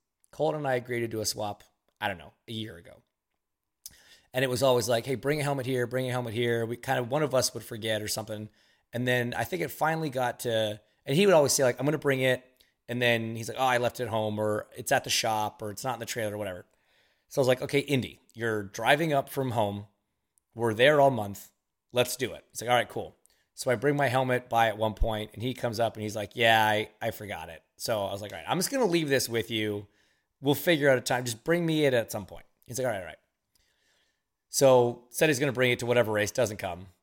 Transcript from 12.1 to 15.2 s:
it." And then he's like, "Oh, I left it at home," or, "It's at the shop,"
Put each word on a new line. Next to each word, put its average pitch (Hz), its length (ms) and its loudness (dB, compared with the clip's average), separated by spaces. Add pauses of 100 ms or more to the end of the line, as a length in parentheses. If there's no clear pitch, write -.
it." 127 220 2 (460)
And 120 120 -4
then 117 360 2
he's 110 120 -8
like, 117 120 -8
"Oh, 131 40 2
I 123 140 4
left 120 220 0
it 123 40 -2
at 113 40 -4
home," 107 320 -2
or, 107 260 0 (100)
"It's - 160 -10
at 127 120 4
the 127 60 -8
shop," 107 520 0